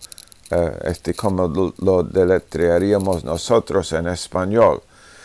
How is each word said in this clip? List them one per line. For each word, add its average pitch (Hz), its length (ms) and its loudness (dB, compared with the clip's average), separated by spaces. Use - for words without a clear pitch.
eh, 85 360 -2
este, 87 280 -4
como 92 340 -2
lo, 85 300 -2
lo 92 260 2
deletrearíamos 90 1200 0
nosotros 90 720 -2
en 85 140 -2
español. 92 720 0